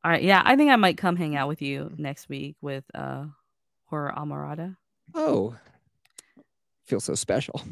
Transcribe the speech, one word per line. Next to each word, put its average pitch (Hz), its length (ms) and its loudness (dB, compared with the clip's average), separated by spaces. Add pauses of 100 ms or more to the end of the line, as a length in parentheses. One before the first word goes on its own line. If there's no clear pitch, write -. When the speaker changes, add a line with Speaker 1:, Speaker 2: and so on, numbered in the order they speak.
Speaker 1:
All 165 60 2
right. 165 120 2
Yeah, 185 220 6
I 262 120 6
think 294 160 6
I 247 40 8
might 190 220 4
come 180 160 2
hang 156 220 -2
out 139 120 0
with 151 140 -6
you 139 340 -6
next 143 320 -10
week 143 320 -10
with, 139 240 -8 (100)
uh, 135 320 -8 (600)
Horror 147 300 -6
Amarada. 147 600 -8 (380)
Speaker 2:
Oh, 120 400 0 (1300)
feel 101 120 -2
so - 160 -4
special. - 580 -4